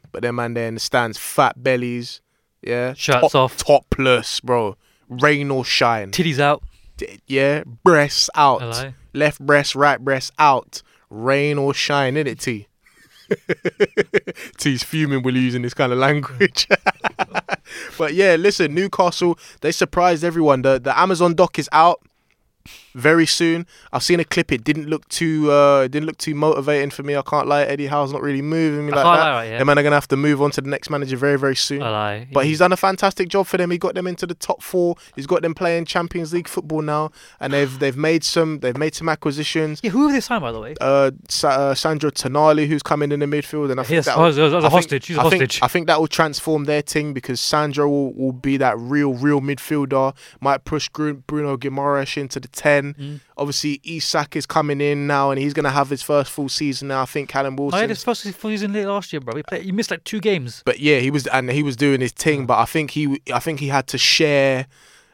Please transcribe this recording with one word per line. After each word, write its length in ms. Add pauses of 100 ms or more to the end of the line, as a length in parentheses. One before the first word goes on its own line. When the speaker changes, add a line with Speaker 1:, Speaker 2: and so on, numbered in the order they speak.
(120)
Speaker 1:
But 100
them 140
man 180
there 140
in 60
the 60
stands, 380
fat 440
bellies, 600 (400)
yeah. 320
Speaker 2:
Shirts 260
Speaker 1:
Top-, 140
Speaker 2:
off. 240
Speaker 1:
topless, 840
bro. 380 (320)
Rain 400
or 120
shine. 480
Speaker 2:
Titties 280
out. 240 (340)
Speaker 1:
D-, 300
yeah, 380 (200)
breasts 500
out. 280
Speaker 2:
A 40
lie. 280 (200)
Speaker 1:
Left 300
breast, 300
right 260
breast 380
out. 420 (300)
Rain 480
or 160
shine, 400
innit, 260
T? 280 (600)
<laughs> 1300
T's 240
fuming 400
with 120
using 280
this 120
kind 180
of 60
language. 720
<laughs> 60 (1200)
But 180
yeah, 220
listen, 380
Newcastle, 640 (240)
they 100
surprised 520
everyone. 380
The, 160
the 200
Amazon 360
doc 240
is 140
out. 300 (920)
Very 320
soon. 400 (260)
I've 100
seen 180
a 40
clip. 280
It 120
didn't 220
look 220
too, 420
uh, 340
it 80
didn't 140
look 120
too 160
motivating 560
for 120
me. 140
I 60
can't 260
lie. 140
Eddie 240
Howe's 260
not 100
really 200
moving 440
me 60
Speaker 2:
I 40
Speaker 1:
like 80
Speaker 2:
can't 140
Speaker 1:
that. 60
Speaker 2:
lie, 100
right, 160
yeah. 80
Speaker 1:
The 60
men 140
are 40
gonna 140
have 120
to 80
move 260
on 100
to 80
the 80
next 220
manager 260
very, 220
very 180
soon. 260
Speaker 2:
I 80
lie. 420
Speaker 1:
But 120
Speaker 2:
He 60
Speaker 1:
he's 80
done 140
a 40
fantastic 520
job 180
for 100
them. 140
He 80
got 160
them 120
into 200
the 80
top 280
four. 340 (200)
He's 100
got 160
them 120
playing 320
Champions 480
League 140
football 340
now, 280 (300)
and 120
they've, 260
they've 180
made 280
some, 360
they've 160
made 180
some 140
acquisitions. 760
Speaker 2:
Yeah, 80
who 140
have 80
they 80
signed, 220
by 100
the 80
way? 200
Speaker 1:
Uh, 320 (160)
Sa-, 200
uh, 260
Sandro 360
Tonali, 580
who's 140
coming 280
in 100
the 60
midfield, 440
and 100
I 40
think 100
Speaker 2:
Yes, 120
Speaker 1:
that 100
Speaker 2:
that 60
was, 140
that 60
was 100
a 60
Speaker 1:
I 40
think, 100
Speaker 2:
hostage. 340
He's 100
a 40
Speaker 1:
I 100
think, 120
Speaker 2:
hostage. 200
Speaker 1:
I 60
think 180
that 140
will 80
transform 560
their 180
team 320
because 260
Sandro 480
will, 240
will 200
be 260
that 200
real, 360
real 260
midfielder. 720 (260)
Might 240
push 240
Gru-, 260
Bruno 420
Guimaraes 640
into 200
the 100
ten. 460
Speaker 2:
Mm. 260 (180)
Speaker 1:
Obviously, 460
Isak 520
is 100
coming 340
in 260
now, 240
and 100
he's 140
gonna 160
have 180
his 140
first 280
full 200
season 380
now. 140
I 40
think 240
Callum 260
Speaker 2:
No, 60
he 80
had 20
Speaker 1:
Wilson. 160
Speaker 2:
his 160
first 180 (120)
full 160
season 240
late 120
last 260
year, 80
bro. 140
He 80
played, 200
he 100
missed, 180
like, 140
two 160
games. 460
Speaker 1:
But 140
yeah, 180
he 120
was, 180
and 220
he 120
was 140
doing 240
his 120
thing. 280
Speaker 2:
Yeah. 60
Speaker 1:
But 120
I 80
think 260
he, 280 (120)
I 80
think 200
he 80
had 200
to 100
share, 680 (480)